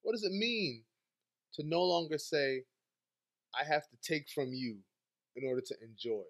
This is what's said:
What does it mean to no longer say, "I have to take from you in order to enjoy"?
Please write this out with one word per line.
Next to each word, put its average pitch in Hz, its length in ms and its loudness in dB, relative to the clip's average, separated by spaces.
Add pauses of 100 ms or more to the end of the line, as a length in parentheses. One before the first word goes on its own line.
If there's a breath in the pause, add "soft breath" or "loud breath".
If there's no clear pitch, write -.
What 220 80 2
does 220 120 0
it 185 80 2
mean 196 520 0 (680)
to 151 100 -8
no 165 180 2
longer 170 380 4
say, 135 460 2 (960)
"I 143 40 2
have 151 260 2
to 120 80 -20
take 151 320 -2
from 131 240 -2
you 117 300 -4 (520)
in 127 80 -8
order 127 180 0
to - 220 -8
enjoy"? 110 460 -4